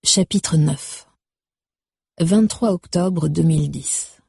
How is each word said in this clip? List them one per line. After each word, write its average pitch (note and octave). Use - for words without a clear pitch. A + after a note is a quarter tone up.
Chapitre F#3
neuf. D3+
Vingt-trois G#3
octobre F3
deux D#3+
mille D3+
dix. -